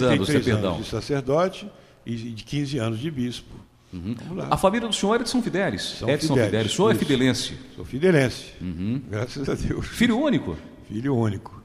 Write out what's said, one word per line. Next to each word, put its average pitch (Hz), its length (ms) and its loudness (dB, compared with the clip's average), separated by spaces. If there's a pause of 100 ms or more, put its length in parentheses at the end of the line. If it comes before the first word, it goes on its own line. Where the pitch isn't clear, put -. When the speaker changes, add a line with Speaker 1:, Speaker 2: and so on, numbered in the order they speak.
Speaker 1:
anos, 127 40 6 (100)
Speaker 2:
Quarenta - 60 2
e 95 40 2
três - 180 4
Speaker 1:
perdão. 104 300 2
Speaker 2:
anos 78 120 -4
de - 40 -10
sacerdote 143 800 0 (340)
e 117 120 -4
de 113 280 -10
quinze 139 340 -2
anos 113 200 0
de 151 120 -4
bispo. 123 440 -4 (380)
Speaker 1:
Uhum. 95 220 -4 (140)
Speaker 2:
Vamos 180 100 -8
lá. 135 120 -4
Speaker 1:
A 151 60 -4
família 208 320 -2
do 196 60 -4
senhor 214 260 0
é 247 40 -6
de - 40 -6
São 247 140 0
Fidélis? 147 400 -2
Speaker 2:
São - 260 -6
Speaker 1:
É 143 80 2
de 151 80 -2
São 151 120 2
Speaker 2:
Fidélis, 110 140 2
Speaker 1:
Fidélis. 107 220 0
O - 40 -4
senhor 196 120 6
é 226 40 6
Speaker 2:
isso. - 80 0
Speaker 1:
fidelense? 131 580 2 (180)
Speaker 2:
Sou 107 80 -10
fidelense. 139 600 4 (160)
Speaker 1:
Uhum. 92 500 -4
Speaker 2:
Graças 104 380 -4
a - 60 0
Deus. - 340 -2
Speaker 1:
Filho 233 300 4
único? 214 380 2 (320)
Speaker 2:
Filho 123 280 -2
único. 110 480 0